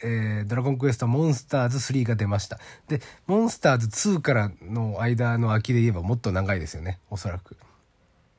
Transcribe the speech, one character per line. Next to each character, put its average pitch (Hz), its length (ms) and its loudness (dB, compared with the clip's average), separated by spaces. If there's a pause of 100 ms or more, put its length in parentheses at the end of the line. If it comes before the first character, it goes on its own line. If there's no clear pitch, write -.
え 110 420 -2
ー、 - 0 -
ド 113 100 -4
ラ 123 60 0
ゴ 135 100 0
ン 131 60 0
ク 135 120 2
エ 127 40 2
ス - 40 -4
ト 123 100 -2
モ 139 180 2
ン 156 80 4
ス 123 100 -4
タ 131 220 0
ー 120 40 2
ズ 131 100 -2
ス 127 140 -4
リ 131 100 2
ー - 20 -2
が 117 100 0
出 104 120 0
ま 101 120 0
し - 80 -6
た。 - 120 -12 (280)
で、 147 140 -2 (260)
モ 190 100 2
ン 226 120 2
ス - 100 -8
タ 143 160 6
ー - 20 4
ズ 113 100 0
ツ 208 240 -2
ー 170 100 2
か 147 120 2
ら 104 180 0 (100)
の 107 400 -4
間 117 360 2
の 117 120 2
空 107 120 2
き 131 120 0
で 120 80 4
言 117 80 6
え - 20 4
ば 90 100 -2
も 101 140 0
っ - 20 0
と 113 140 -2
長 95 240 0
い 90 40 -2
で 80 80 -6
す - 80 -12
よ 76 60 -10
ね、 92 180 -8 (100)
お 101 80 -8
そ 92 120 -6
ら 87 100 -8
く。 - 180 -20 (800)